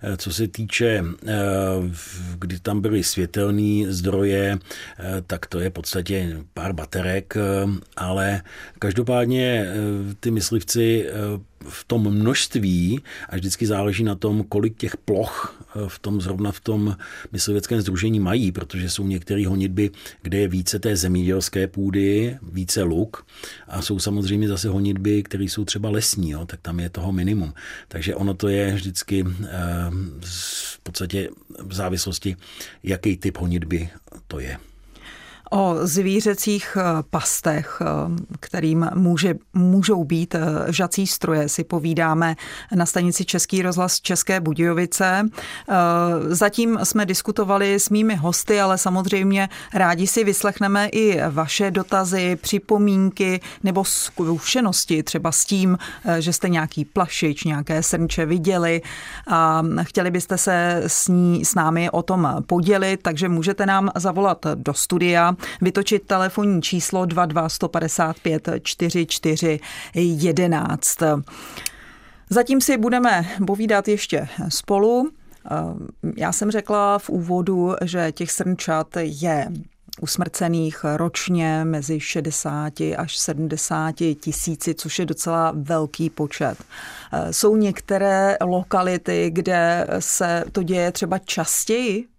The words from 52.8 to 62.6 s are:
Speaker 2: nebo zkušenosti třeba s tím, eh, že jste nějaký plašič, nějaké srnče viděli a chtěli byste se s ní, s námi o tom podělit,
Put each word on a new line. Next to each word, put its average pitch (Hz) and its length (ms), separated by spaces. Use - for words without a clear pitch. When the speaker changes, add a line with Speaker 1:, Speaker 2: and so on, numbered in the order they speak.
Speaker 2:
nebo 190 220
zkušenosti 175 1160
třeba 165 300
s - 120
tím, 185 340
eh, 170 180
že 170 100
jste - 160
nějaký 156 360
plašič, 165 600
nějaké 156 380
srnče 165 440
viděli 170 560
a 160 340
chtěli 180 280
byste 180 280
se 175 480
s - 220
ní, 175 360
s - 100
námi 165 360
o 170 120
tom 175 340
podělit, 190 560